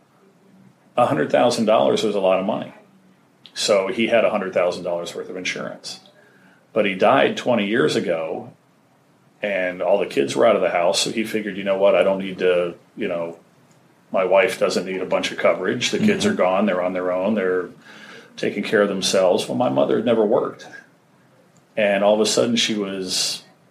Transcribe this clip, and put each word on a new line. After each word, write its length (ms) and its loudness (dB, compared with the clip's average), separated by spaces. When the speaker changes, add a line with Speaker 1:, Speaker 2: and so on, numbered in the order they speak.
Speaker 1:
a 100 4
hundred 240 -2
thousand 340 2
dollars 380 4
was 120 -2
a 40 -2
lot 200 2
of 60 -4
money. 280 -6
So 320 2
he 200 0
had 180 4
a 60 2
hundred 220 -4
thousand 300 0
dollars 320 -6
worth 140 -10
of 80 -10
insurance. 600 -10
But 140 2
he 80 -2
died 420 2
twenty 320 -2
years 280 0
ago, 580 -4
and 400 -4
all 160 2
the 80 -2
kids 300 -2
were 100 4
out 100 6
of 60 0
the 80 0
house, 320 0
so 100 -4
he 120 -4
figured, 340 -6
"You 60 -6
know 160 0
what, 160 4
I 80 4
don't 160 0
need 200 -8
to, 360 0
you 120 -6
know, 320 -8
my 120 0
wife 360 4
doesn't 260 0
need 160 -6
a 60 -6
bunch 240 -2
of 80 -10
coverage. 500 0
The 80 -2
kids 280 0
Speaker 2:
Mm-hmm. 80 0
Speaker 1:
are 40 -4
gone. 300 2
They're 160 0
on 100 -4
their 180 -4
own. 220 -2
They're 360 -2
taking 260 -4
care 200 2
of 60 4
themselves." 580 2
Well, 100 -4
my 120 2
mother 260 2
had 100 0
never 180 4
worked. 440 -2
And 280 0
all 100 6
of 80 4
a 60 2
sudden 280 0
she 200 0
was 680 -6